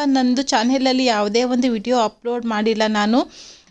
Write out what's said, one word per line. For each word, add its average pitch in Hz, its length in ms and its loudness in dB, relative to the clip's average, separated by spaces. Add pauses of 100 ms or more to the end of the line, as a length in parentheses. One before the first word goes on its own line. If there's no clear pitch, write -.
ನಂದು 262 380 2
ಚಾನೆಲಲ್ಲಿ 262 600 0
ಯಾವುದೇ 214 400 0
ಒಂದು 247 280 0
ವಿಡಿಯೋ 233 260 -2
ಅಪ್ಲೋಡ್ 233 480 -4
ಮಾಡಿಲ್ಲ 214 400 0
ನಾನು. 220 460 0 (380)